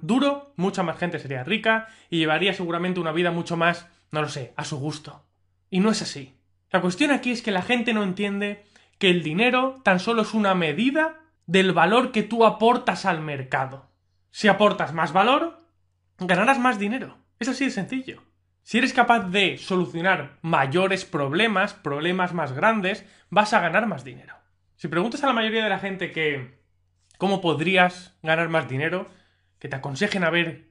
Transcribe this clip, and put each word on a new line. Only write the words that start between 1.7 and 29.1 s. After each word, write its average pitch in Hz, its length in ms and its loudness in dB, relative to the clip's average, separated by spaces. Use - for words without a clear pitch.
y 170 80 0
llevaría 160 340 2
seguramente 180 480 -4
una 165 100 -4
vida 175 200 0
mucho 170 260 -4
más, 170 320 0
no 151 80 -2
lo 147 80 -4
sé, 139 280 -10
a 147 80 -8
su 151 140 -8
gusto. 147 460 -10
Y 156 100 0
no 214 100 4
es 214 120 -2
así. 139 360 -12
La 185 100 2
cuestión 180 300 0
aquí 254 200 0
es 240 120 -4
que 220 80 -4
la 180 120 0
gente 240 320 0
no 214 80 0
entiende 202 640 -4
que 190 120 4
el 175 120 2
dinero 247 600 0
tan 190 160 4
solo 226 240 0
es 214 120 -4
una 202 200 2
medida 247 680 0
del 185 260 4
valor 214 400 4
que 214 100 0
tú 226 220 2
aportas 220 640 2
al 165 160 0
mercado. 135 680 -6
Si - 160 -2
aportas 190 460 4
más 160 200 -2
valor, 262 540 2
ganarás 190 400 2
más 247 200 0
dinero. 202 380 -6
Es 233 100 -4
así 269 160 -2
de 247 60 0
sencillo. 262 520 -8
Si - 160 -2
eres 262 140 2
capaz 233 280 4
de 180 280 2
solucionar 180 840 -2
mayores 170 640 2
problemas, 185 680 0
problemas 170 600 -2
más 151 180 -4
grandes, 202 540 0
vas 208 220 2
a 214 80 4
ganar 175 260 0
más 160 180 -6
dinero. - 300 -18
Si - 120 -8
preguntas 180 360 -2
a - 20 2
la 262 60 4
mayoría 220 320 0
de 208 60 0
la 190 80 0
gente 185 340 -6
que 147 500 -4
cómo 190 240 0
podrías 175 840 2
ganar 160 260 2
más 160 200 0
dinero, 165 400 -4